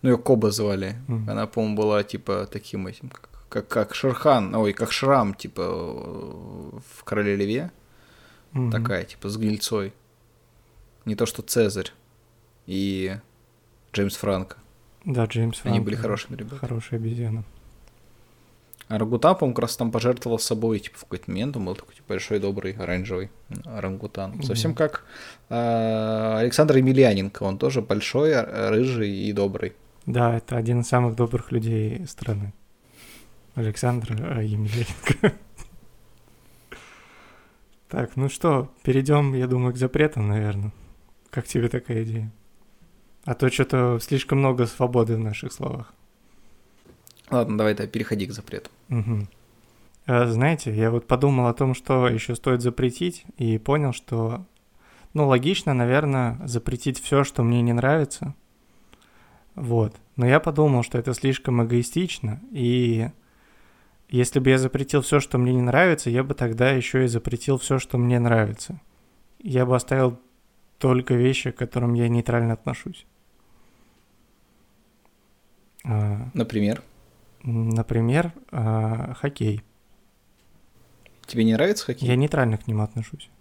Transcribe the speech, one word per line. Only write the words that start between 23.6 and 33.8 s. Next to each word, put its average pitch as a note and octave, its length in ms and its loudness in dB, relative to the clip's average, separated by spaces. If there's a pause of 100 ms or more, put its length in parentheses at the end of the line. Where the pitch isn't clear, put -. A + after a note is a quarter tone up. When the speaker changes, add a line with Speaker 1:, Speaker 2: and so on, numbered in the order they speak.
Speaker 1:
орангутан. G2 680 -8
Speaker 2:
Мгм. D3+ 140 -10
Speaker 1:
Совсем A#2+ 300 -2
как, D3+ 300 -2 (460)
э, A2 880 0
Александр C3+ 380 4
Емельяненко. B2+ 680 4
Он G2 160 -2
тоже C3+ 240 0
большой, B2 480 0
р-, A2 400 0
рыжий A2+ 400 2
и G2+ 220 -2
добрый. G2 400 -2 (340)
Speaker 2:
Да, A#2+ 320 2
это B2 180 -6
один A#2+ 240 0
из A#2 80 -4
самых A#2+ 280 2
добрых A#2+ 360 0
людей A2+ 540 -2
страны. G2+ 480 -6 (1000)
Александр, A#2 580 -2 (260)